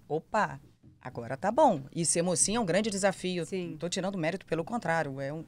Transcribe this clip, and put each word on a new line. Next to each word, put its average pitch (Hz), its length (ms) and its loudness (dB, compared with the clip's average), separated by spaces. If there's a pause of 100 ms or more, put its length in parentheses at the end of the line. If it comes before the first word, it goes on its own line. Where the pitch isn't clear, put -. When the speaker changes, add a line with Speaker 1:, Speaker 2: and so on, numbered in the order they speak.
Speaker 1:
"Opa, 156 500 0 (440)
agora 123 320 -8
tá 190 160 0
bom." 233 300 6 (140)
E 165 100 0
ser 170 160 2
mocinha 185 360 2
é - 40 2
um 220 40 0
grande 202 260 2
desafio. 185 540 0
Speaker 2:
Sim. 180 260 -6
Speaker 1:
Não 156 60 -10
tô 170 120 -4
tirando 190 300 -2
mérito, 170 260 -2
pelo 165 180 0
contrário, 165 560 -2
é 139 140 -4
um, 165 140 -8